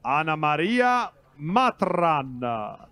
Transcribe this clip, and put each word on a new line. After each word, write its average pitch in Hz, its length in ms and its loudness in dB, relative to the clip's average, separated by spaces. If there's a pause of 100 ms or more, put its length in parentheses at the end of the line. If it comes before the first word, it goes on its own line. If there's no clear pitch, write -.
Anna 156 340 0
Maria 196 760 2 (240)
Matran 147 1600 -2